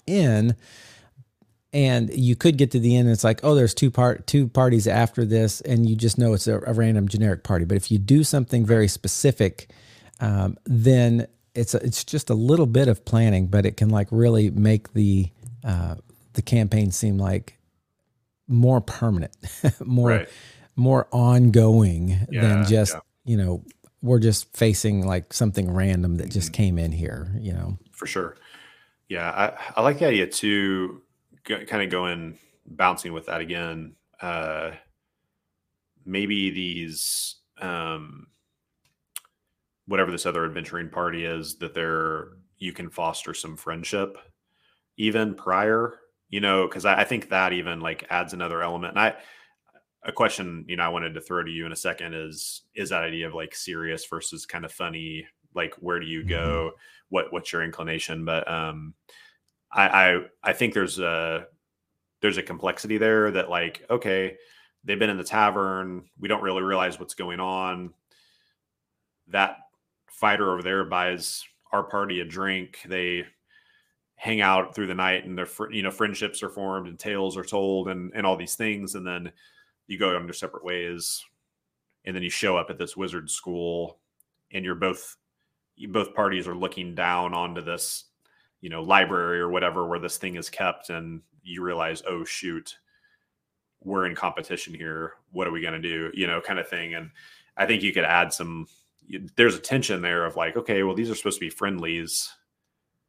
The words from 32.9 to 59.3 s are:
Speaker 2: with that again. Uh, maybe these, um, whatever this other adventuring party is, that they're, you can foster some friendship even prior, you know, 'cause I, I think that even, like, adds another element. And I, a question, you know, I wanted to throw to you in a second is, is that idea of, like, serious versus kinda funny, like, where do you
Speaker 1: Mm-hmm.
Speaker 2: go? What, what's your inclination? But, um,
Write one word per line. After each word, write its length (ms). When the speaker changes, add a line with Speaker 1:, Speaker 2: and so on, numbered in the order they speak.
Speaker 2:
with 140
that 140
again. 540
Uh, 500
maybe 460
these, 840
um, 640
whatever 240
this 140
other 200
adventuring 440
party 360
is, 340
that 140
they're, 560
you 160
can 160
foster 440
some 240
friendship 600
even 380
prior, 640
you 120
know, 260
'cause 180
I, 160
I 40
think 240
that 240
even, 280
like, 280
adds 240
another 300
element. 300
And 80
I, 160
a 100
question, 540
you 100
know, 80
I 40
wanted 260
to 60
throw 220
to 80
you 140
in 80
a 40
second 380
is, 480
is 160
that 120
idea 240
of, 80
like, 200
serious 520
versus 380
kinda 240
funny, 580
like, 200
where 240
do 80
you 160
Speaker 1:
Mm-hmm. 40
Speaker 2:
go? 460
What, 240
what's 200
your 100
inclination? 600
But, 260
um, 440